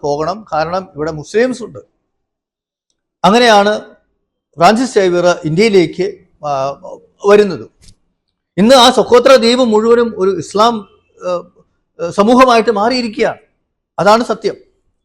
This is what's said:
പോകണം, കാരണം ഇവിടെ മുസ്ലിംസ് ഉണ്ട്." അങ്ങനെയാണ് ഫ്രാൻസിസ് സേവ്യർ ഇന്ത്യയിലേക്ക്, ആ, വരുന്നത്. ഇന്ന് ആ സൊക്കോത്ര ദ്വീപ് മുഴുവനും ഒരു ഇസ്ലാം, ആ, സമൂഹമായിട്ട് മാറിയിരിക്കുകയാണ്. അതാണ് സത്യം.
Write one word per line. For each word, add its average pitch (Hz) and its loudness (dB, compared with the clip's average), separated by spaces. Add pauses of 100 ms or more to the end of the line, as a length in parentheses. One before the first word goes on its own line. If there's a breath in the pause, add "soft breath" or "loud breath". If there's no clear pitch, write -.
പോകണം, 156 -6
കാരണം 165 -6
ഇവിടെ 151 -8
മുസ്ലിംസ് 220 -4
ഉണ്ട്." 147 -18 (1500)
അങ്ങനെയാണ് 214 2 (760)
ഫ്രാൻസിസ് 220 0
സേവ്യർ 175 0
ഇന്ത്യയിലേക്ക്, 180 -2 (200)
ആ, 139 -4 (560)
വരുന്നത്. 196 0 (880)
ഇന്ന് 226 4
ആ 247 6
സൊക്കോത്ര 247 4
ദ്വീപ് 240 2
മുഴുവനും 226 0
ഒരു 185 -2
ഇസ്ലാം, 208 -2 (400)
ആ, 175 -8 (600)
സമൂഹമായിട്ട് 233 2
മാറിയിരിക്കുകയാണ്. 220 -4 (600)
അതാണ് 214 2
സത്യം. 214 -6 (480)